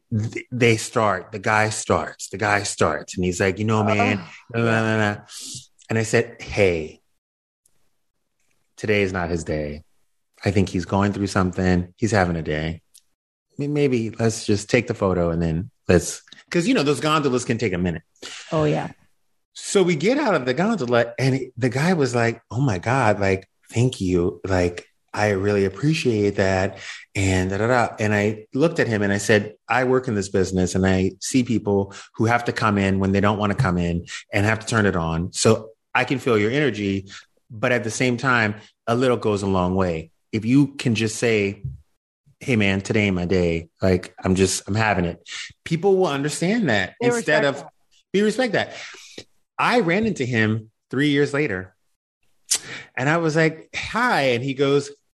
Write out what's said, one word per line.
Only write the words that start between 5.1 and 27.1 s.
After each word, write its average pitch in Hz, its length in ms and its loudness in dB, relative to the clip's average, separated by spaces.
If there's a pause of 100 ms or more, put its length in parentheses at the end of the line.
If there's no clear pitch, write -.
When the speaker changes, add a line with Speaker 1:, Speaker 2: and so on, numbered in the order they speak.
Speaker 1:
blah. - 80 -14 (640)
And 113 80 0
I 113 60 0
said, - 380 -2
"Hey, 87 600 0 (1700)
today 104 280 0
is 92 100 0
not 87 160 -4
his 85 140 -2
day. 76 400 -6 (600)
I 104 80 0
think 92 180 2
he's 90 160 -4
going 101 280 0
through 98 140 -2
something. 92 680 0
He's 104 140 -2
having 90 240 2
a 80 60 -4
day. 80 400 -6 (800)
M-, 143 140 -6
maybe 127 360 0
let's 110 360 -2
just 104 240 0
take 120 180 4
the 113 60 -2
photo 90 360 0
and 82 120 0
then 85 280 -2 (180)
let's," - 340 2 (280)
'cause, 175 180 0
you 262 60 4
know, 190 100 2
those 139 160 0
gondolas 143 460 2
can 117 120 0
take 107 160 -2
a 87 40 -2
minute. 85 260 -2 (480)
Speaker 2:
Oh, 156 140 0
yeah. 151 240 -2 (640)
Speaker 1:
So - 300 0
we 175 120 2
get 196 220 0
out 254 180 2
of 131 100 -2
the 127 80 2
gondola 127 640 0
and 131 180 2
it, - 220 -6
the 123 120 0
guy 143 240 0
was 135 200 2
like, 117 280 0 (100)
"Oh 113 100 -2
my 120 160 2
God, 107 420 2
like, 95 280 0 (240)
thank 127 300 0
you. 90 440 2
Like, 90 400 0 (280)
I 104 160 0
really 101 360 2
appreciate 110 680 0
that." 95 420 0 (380)